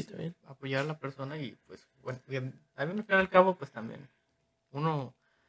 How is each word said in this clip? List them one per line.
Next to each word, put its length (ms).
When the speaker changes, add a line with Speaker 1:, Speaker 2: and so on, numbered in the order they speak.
Speaker 1:
está 100
bien. 180
Speaker 2:
apoyar 360
a 40
la 120
persona 400
y, 140
pues, 220
bueno, 260
bien, 320
también 260
al 40
fin 120
y 20
al 120
cabo, 280
pues, 140
también 360
uno, 460